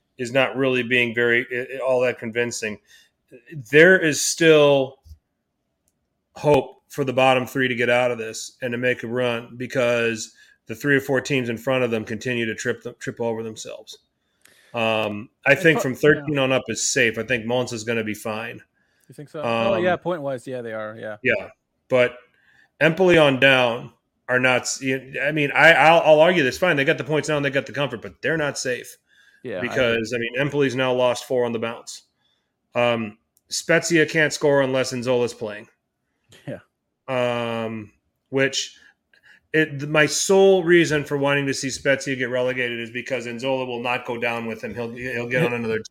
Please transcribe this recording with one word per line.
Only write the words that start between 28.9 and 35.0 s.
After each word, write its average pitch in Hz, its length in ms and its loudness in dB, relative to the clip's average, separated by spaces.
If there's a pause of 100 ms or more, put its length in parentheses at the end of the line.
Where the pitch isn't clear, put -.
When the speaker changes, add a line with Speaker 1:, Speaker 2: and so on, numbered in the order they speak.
Speaker 2:
Yeah, 117 120 -10
I - 20 -6
agree. 110 120 -6
Speaker 1:
Because, 117 460 0
I 117 40 -4
mean, 117 200 -4
Empoli's 139 360 0
now 131 180 0
lost 123 320 0
four 123 180 0
on 117 80 -2
the 113 80 -6
bounce. - 440 -10 (720)
Um, 117 420 0 (320)
Spezia - 560 0
can't 151 260 0
score 143 300 2
unless 131 320 -2
Nzola's 123 400 -2